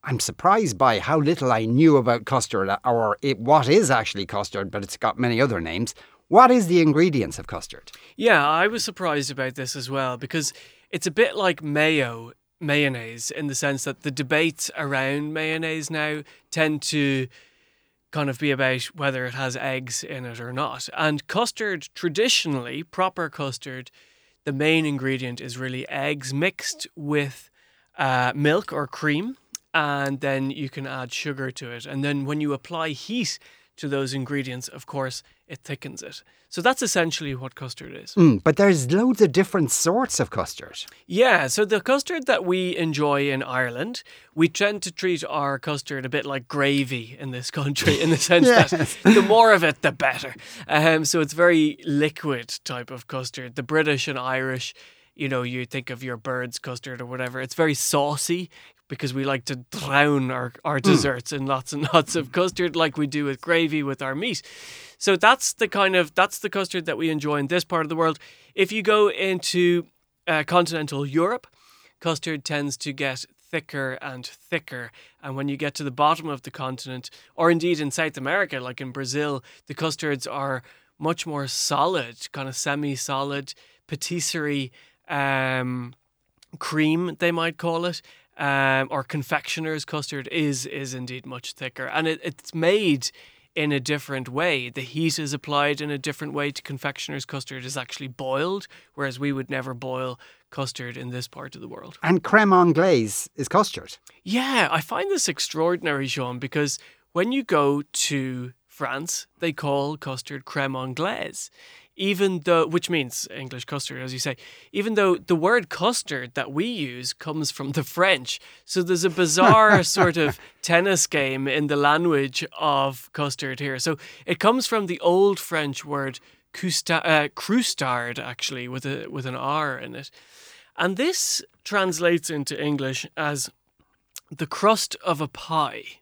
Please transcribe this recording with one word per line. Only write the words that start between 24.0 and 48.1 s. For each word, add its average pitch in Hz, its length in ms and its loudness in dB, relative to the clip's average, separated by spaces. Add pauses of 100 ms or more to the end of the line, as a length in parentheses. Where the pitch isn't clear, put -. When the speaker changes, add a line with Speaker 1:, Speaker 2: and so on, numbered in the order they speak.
Speaker 2:
the 147 80 -4
main 156 320 2
ingredient 131 560 -4
is 120 160 -10
really 127 320 -8
eggs 139 460 -4
mixed - 640 -4
with, 143 540 -4 (460)
uh, 127 380 2
milk 151 380 2
or 143 160 -4
cream, 170 480 -2 (360)
and 143 460 0
then 135 320 -2
you 139 180 -8
can 135 200 -10
add 127 240 -10
sugar 135 400 -6
to 123 180 -14
it. 120 160 -14
And 139 160 -4
then 143 220 -2
when 151 160 -2
you 147 120 0
apply 160 360 -6
heat 202 500 -4 (380)
to - 100 -8
those 135 260 -2
ingredients, 131 540 -6
of - 200 -16
course, 131 360 -6 (240)
it - 140 -16
thickens - 420 -12
it. - 200 -16 (300)
So 175 80 -8
that's 254 220 2
essentially 165 540 0
what 131 180 -12
custard - 420 -14
is. - 180 -16
Speaker 1:
Mm, 147 280 8
but 156 140 4
there's 170 360 4
loads 220 300 4
of 170 80 8
different 185 400 2
sorts 233 480 0
of 139 120 0
custard. - 480 -6 (280)
Speaker 2:
Yeah, 185 400 4
so 208 180 2
the 202 160 2
custard 277 460 0
that 226 180 2
we 180 320 0
enjoy 143 540 0
in 135 140 -2
Ireland, 127 580 -4 (320)
we 165 140 4
tend 202 340 0
to 180 100 -8
treat 175 320 -2
our 139 360 -2
custard 139 440 -6
a 131 40 -6
bit 143 180 -2
like 135 220 -6
gravy 139 720 0
in 139 100 -8
this 123 220 -8
country, 143 480 2
in 165 100 2